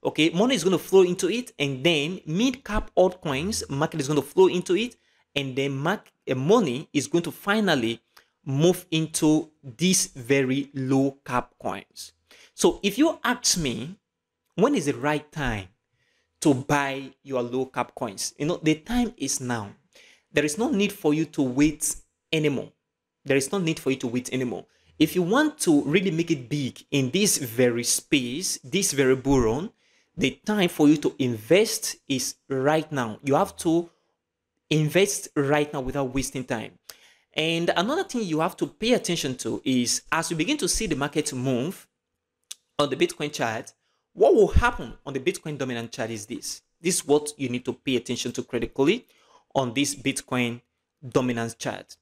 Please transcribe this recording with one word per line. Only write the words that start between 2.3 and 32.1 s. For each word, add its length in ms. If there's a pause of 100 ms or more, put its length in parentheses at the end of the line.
cap 340
altcoins, 720
market 300
is 80
gonna 160
flow 240
into 280
it, 200 (400)
and 200
then 220
mark-, 340 (160)
uh, 60
money 580
is 140
going 180
to 80
finally 720 (420)
move 460
into 640 (260)
these 300
very 680
low 500
cap 380
coins. 520 (420)
So 260
if 160
you 260
ask 360
me, 360 (600)
when 180
is 140
the 60
right 380
time 360 (760)
to 140
buy 580 (100)
your 200
low 240
cap 280
coins? 420
You 100
know, 140
the 140
time 400
is 240
now. 300 (640)
There 100
is 140
no 120
need 220
for 220
you 120
to 180
wait 520 (380)
anymore. 380 (520)
There 140
is 140
no 80
need 200
for 120
you 60
to 100
wait 260
anymore. 320 (340)
If 160
you 80
want 360
to 240
really 280
make 180
it 180
big 440
in 180
this 280
very 460
space, 800
this 280
very 240
bull 240
run, 320 (440)
the 300
time 240
for 180
you 100
to 200
invest 800 (120)
is 280 (140)